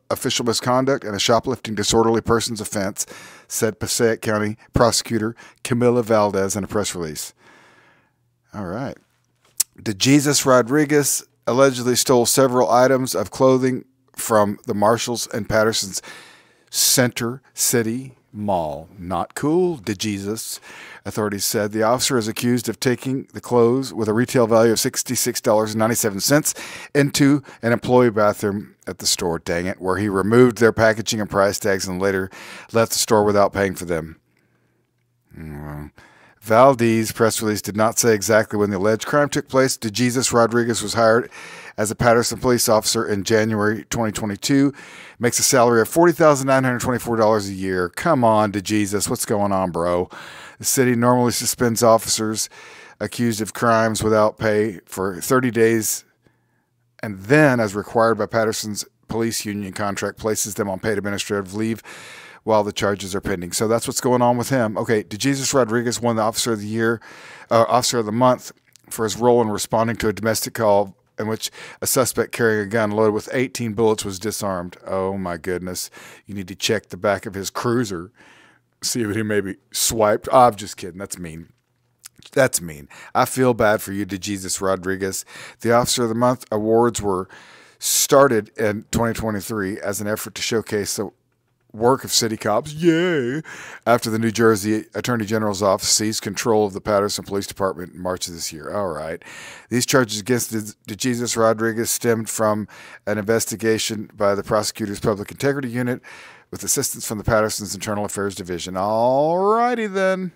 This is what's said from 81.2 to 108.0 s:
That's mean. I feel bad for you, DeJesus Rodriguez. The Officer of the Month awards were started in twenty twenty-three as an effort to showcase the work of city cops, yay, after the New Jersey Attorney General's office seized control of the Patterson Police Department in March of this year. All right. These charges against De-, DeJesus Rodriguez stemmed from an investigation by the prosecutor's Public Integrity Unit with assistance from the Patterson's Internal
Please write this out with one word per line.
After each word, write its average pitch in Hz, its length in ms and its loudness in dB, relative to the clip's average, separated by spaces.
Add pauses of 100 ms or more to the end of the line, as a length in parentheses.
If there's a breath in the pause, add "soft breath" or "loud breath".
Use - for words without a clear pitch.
That's 131 280 2
mean. 76 300 -14 (240 loud breath)
I 123 100 4
feel 127 300 2
bad 107 260 2
for - 120 -10
you, 101 120 -4
DeJesus 95 560 -8
Rodriguez. 95 640 -4 (360 loud breath)
The 113 120 0
Officer 120 300 2
of 117 80 0
the 110 40 -4
Month 123 380 0
awards 110 480 2
were 95 260 -2 (520 loud breath)
started 131 800 2
in 107 320 -2
twenty 117 240 -2
twenty-three 104 680 -6
as 98 220 -6
an 104 60 -6
effort 107 260 -6
to - 80 -10
showcase 107 540 -2
the 104 140 -6 (600)
work 120 320 2
of 104 80 -10
city 113 240 0
cops, 110 360 -2
yay, 160 720 0 (420 loud breath)
after 120 240 2
the 110 80 -2
New 113 140 0
Jersey 107 540 2 (100)
Attorney 113 300 -4
General's 104 360 -2
office 101 280 2
seized 110 340 -2
control 107 440 0
of 95 60 -4
the 98 80 -10
Patterson 101 440 0
Police 98 240 -6
Department 92 460 -6
in 85 60 -16
March 90 280 -6
of 85 60 -14
this 82 180 -12
year. 76 200 -12
All 101 180 -4
right. 78 300 -8 (500 loud breath)
These 123 140 -2
charges 107 360 0
against 113 320 -2
De-, 107 420 -10
DeJesus 120 420 -4
Rodriguez 113 540 2
stemmed 113 400 -2
from 107 380 -2 (400 loud breath)
an 104 100 -2
investigation 107 960 -2
by 101 220 2
the 98 80 -4
prosecutor's 107 560 -4
Public 104 320 -2
Integrity 139 360 -2
Unit 123 320 -4 (520 loud breath)
with 95 100 -12
assistance 117 460 -4
from 107 100 -6
the 95 60 -10
Patterson's 107 500 0
Internal 104 300 -6